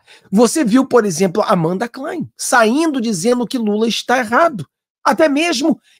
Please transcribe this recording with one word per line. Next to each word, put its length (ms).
Você 320
viu, 240
por 180
exemplo, 360
Amanda 480
Klein 480
saindo 640
dizendo 460
que 100
Lula 300
está 320
errado. 480
Até 240
mesmo 540